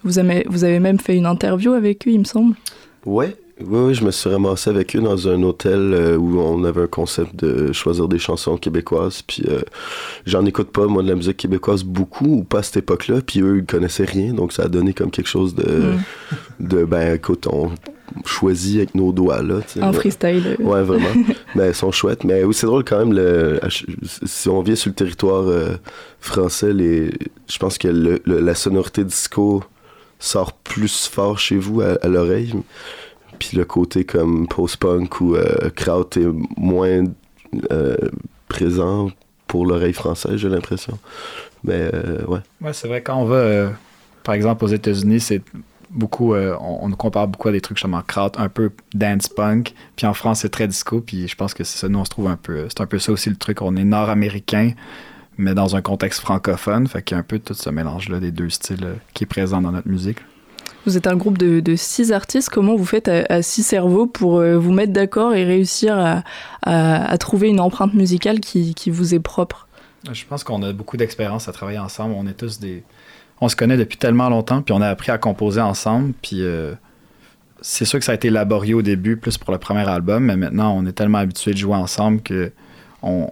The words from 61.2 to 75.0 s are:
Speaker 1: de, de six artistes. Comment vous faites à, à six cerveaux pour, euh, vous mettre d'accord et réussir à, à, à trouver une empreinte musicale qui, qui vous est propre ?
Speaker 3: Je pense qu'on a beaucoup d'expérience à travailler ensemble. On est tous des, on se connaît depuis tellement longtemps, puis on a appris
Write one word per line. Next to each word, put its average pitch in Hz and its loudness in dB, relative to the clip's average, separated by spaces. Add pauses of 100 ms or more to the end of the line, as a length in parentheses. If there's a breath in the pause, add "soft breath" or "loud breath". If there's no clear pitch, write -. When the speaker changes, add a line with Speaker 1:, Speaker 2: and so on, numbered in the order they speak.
Speaker 1:
de, 170 4
de 165 2
six 226 0
artistes. 226 0
Comment 208 4
vous 185 2
faites 220 0
à, 170 4
à 170 2
six - -2
cerveaux 190 4
pour, 175 2
euh, 170 6
vous 170 4
mettre 196 4
d'accord 214 2
et 185 2
réussir 190 2
à, 170 2 (400 loud breath)
à, 160 2
à - 0
trouver 208 2
une 202 4
empreinte 196 0
musicale 196 2
qui, 170 0
qui - -4
vous 170 2
est 165 4
propre ? - -4 (440 soft breath)
Speaker 3:
Je 113 -12
pense 143 -10
qu'on 104 -4
a 98 -4
beaucoup 107 -8
d'expérience 110 -2
à 92 -10
travailler 104 -8
ensemble. 107 -6
On 98 -6
est 95 -6
tous 110 -8
des, 92 -10 (560 soft breath)
on 120 2
se - -2
connaît 123 4
depuis - 0
tellement 123 4
longtemps, 120 2
puis 117 -2
on 98 4
a 104 2
appris 101 -4